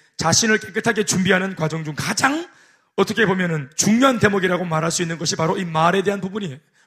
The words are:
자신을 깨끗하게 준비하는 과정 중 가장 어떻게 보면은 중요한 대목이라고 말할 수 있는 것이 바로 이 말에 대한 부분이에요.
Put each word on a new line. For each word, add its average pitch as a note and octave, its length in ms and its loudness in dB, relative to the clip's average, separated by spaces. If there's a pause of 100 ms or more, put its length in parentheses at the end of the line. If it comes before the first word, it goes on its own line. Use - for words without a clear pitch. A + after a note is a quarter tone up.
(180)
자신을 G#3+ 400 2
깨끗하게 A3 460 -2
준비하는 F#3 520 0
과정 D#3+ 260 -4
중 D3+ 140 -8
가장 C4+ 540 -2 (460)
어떻게 G#3 280 2
보면은 F3 500 0
중요한 A#3+ 440 4
대목이라고 F#3 480 2
말할 D#3+ 240 0
수 - 100 -4
있는 E3 160 -2
것이 E3+ 200 -4
바로 E3 200 0
이 F#3+ 80 -4
말에 E3+ 380 2
대한 G3 180 -2
부분이에요. F#3+ 380 -8 (280)